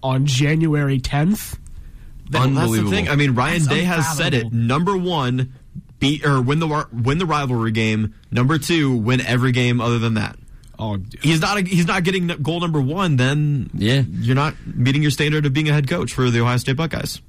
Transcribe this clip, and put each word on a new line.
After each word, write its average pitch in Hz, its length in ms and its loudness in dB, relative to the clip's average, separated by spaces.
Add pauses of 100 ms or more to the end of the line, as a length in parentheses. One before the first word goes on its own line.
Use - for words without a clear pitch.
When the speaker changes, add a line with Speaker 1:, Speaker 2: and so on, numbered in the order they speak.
Speaker 1:
on 131 240 0
January 143 720 2
tenth. 156 640 -2 (720)
Speaker 2:
Well, 127 120 2
that's 135 100 2
the 131 80 2
Speaker 3:
Unbelievable. 110 300 0
Speaker 2:
thing. 92 180 0
I 147 60 2
mean, 143 180 4
Ryan 160 300 0
Speaker 1:
That's - 100 2
Speaker 2:
Day 156 80 0
has 165 340 0
said 165 160 0
it. 117 120 0
Speaker 1:
unfathomable. 117 220 0
Speaker 2:
Number 175 300 2
one, 131 560 -2 (460)
beat 147 260 0
or 139 160 4
win 139 200 2
the 160 60 0
war, 151 240 -2
win 120 280 0
the 185 80 0
rivalry 127 460 0
game. 110 420 0 (160)
Number 127 280 2
two, 143 380 2
win 120 240 0
every 127 320 0
game 120 300 2
other 117 160 2
than 113 160 0
that. 107 240 -4 (460)
Speaker 1:
Oh, 104 140 -4 (240)
Speaker 2:
he's 160 180 2
not, 202 260 0
he's 175 200 2
not 190 160 0
getting 185 280 0
n-, 165 120 -6
goal 160 160 -2
number 170 220 0
one, 156 360 0
then 139 560 0
Speaker 3:
Yeah. 123 380 2
Speaker 2:
you're 113 240 0
not 143 200 0 (120)
meeting 139 360 0
your 143 100 2
standard 151 340 0
of 139 60 0
being 156 160 0
a 147 40 2
head 147 160 2
coach - 240 -4
for 127 160 0
the 117 120 2
Ohio 123 160 2
State 123 200 -2
Buckeyes. - 520 -6